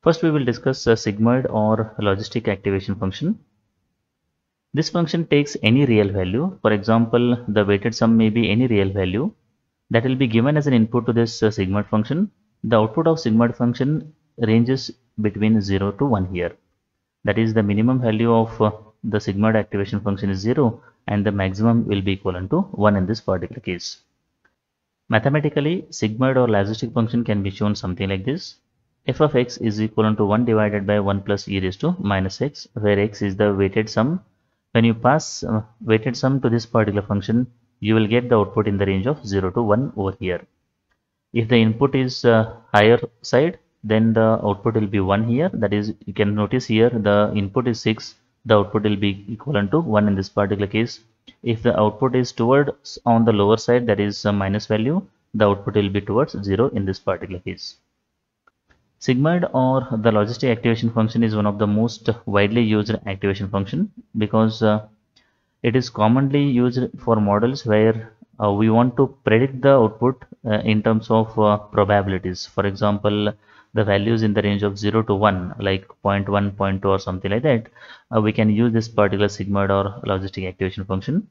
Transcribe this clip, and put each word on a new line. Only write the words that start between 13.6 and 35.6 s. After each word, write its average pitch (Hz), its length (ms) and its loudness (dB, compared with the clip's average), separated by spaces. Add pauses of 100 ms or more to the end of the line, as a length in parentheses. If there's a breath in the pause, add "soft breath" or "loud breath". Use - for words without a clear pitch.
ranges 117 540 2 (280)
between 107 400 2
zero 98 300 0
to 117 140 -4
one 104 280 0
here. 87 200 -4 (720)
That 104 120 0
is, 113 160 0
the 110 120 2
minimum 110 360 2
value 117 320 2
of, 113 300 0
uh, 107 80 4 (320)
the 104 160 -2
sigmoid 104 380 0
activation 101 420 -2
function 98 320 -4
is 95 80 -4
zero 117 440 0 (260 loud breath)
and 104 180 -2
the 104 60 0
maximum 101 520 0
will 98 180 -2
be 98 100 -2
equivalent 92 380 -4
to 165 100 2
one 104 340 0
in 92 120 0
this 107 140 -4
particular 92 400 -4
case. - 420 -10 (1040)
Mathematically, 147 840 0
sigmoid 127 460 -2
or 127 100 4
logistic 107 480 -2
function 117 300 0
can 101 180 -2
be 98 80 -4
shown 104 240 -2
something 92 340 -6
like 95 160 -4
this. 143 300 -6 (540)
F 131 120 -6
of 147 160 2
x 123 220 0
is 107 200 -4
equivalent 110 400 0
to 107 60 2
one 107 200 2
divided 104 400 0
by 104 140 2
one 101 240 0
plus 101 240 -4
e 98 140 -2
raised 92 220 -4
to 170 180 0
minus 95 420 -2
x, - 320 -8
where 104 240 2
x 104 240 -2
is 95 140 -4
the 104 180 2
weighted 98 340 0
sum. 143 320 -2 (520)
When 113 120 2
you 113 100 4
pass, 127 500 -2
uh, 107 180 -2 (180)